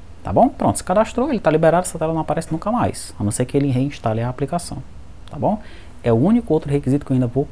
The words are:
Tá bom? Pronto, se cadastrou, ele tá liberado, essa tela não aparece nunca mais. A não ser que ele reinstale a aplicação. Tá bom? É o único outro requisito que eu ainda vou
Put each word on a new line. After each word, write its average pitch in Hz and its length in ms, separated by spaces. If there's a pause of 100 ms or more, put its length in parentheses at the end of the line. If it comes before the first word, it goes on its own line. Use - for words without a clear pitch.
(240)
Tá - 100
bom? 202 160
Pronto, - 280
se - 60
cadastrou, 220 460
ele 247 100
tá 160 120
liberado, 165 340
essa - 140
tela 160 120
não 160 100
aparece 156 300
nunca 165 200
mais. 170 480
A 104 40
não 104 60
ser 127 160
que 127 100
ele 143 140
reinstale 123 520
a 120 80
aplicação. 139 500 (500)
Tá - 80
bom? 170 240 (400)
É 120 100
o 113 40
único 208 360
outro 156 200
requisito 143 340
que - 60
eu - 20
ainda 127 140
vou 131 240